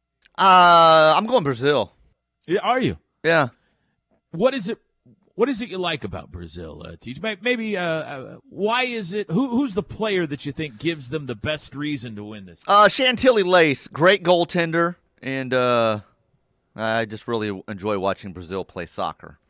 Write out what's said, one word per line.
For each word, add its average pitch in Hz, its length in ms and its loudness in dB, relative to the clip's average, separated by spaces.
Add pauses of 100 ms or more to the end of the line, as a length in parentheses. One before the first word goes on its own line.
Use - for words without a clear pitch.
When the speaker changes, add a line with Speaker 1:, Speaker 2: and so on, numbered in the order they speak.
(380)
Speaker 1:
Uh, 170 800 8
I'm 208 80 0
going 233 180 2
Brazil. 131 500 0 (540)
Speaker 2:
Yeah, 180 140 -2
are 240 180 0
you? 123 180 -2 (260)
Speaker 1:
Yeah. 156 260 2 (840)
Speaker 2:
What 233 220 0
is 214 160 -8
it? 208 100 -8 (560)
What 240 140 0
is 226 120 -6
it 208 80 -10
you 185 80 -10
like 170 260 -6
about 92 280 -12
Brazil, 82 540 -16
uh, 85 140 -16
Teach? 127 220 -16
May-, 214 200 -8
maybe, 226 360 -4
uh, 180 60 -4
uh, 139 540 -8 (120)
why 220 340 -2
is 220 300 -8
it? 208 180 -6
Who, 254 160 0
who's 240 260 -2
the 190 80 -4
player 196 460 -4
that 139 180 -10
you 143 60 -8
think 139 260 -10
gives 147 320 -6
them 147 160 -8
the 123 100 -8
best 147 380 -8
reason 135 440 -8
to 104 60 -14
win 104 220 -16
this? 87 220 -20
Speaker 1:
Uh, 202 220 6
Chantilly 254 520 2
Lace, 175 460 4
great 180 360 2
goaltender, 170 720 0 (260)
and, 131 320 -6
uh, 117 480 0 (760)
I 113 300 -4
just 107 220 -14
really 107 400 -4
enjoy 101 300 -6
watching 95 360 -4
Brazil 90 320 -10
play 87 200 -14
soccer. 80 540 -10 (100)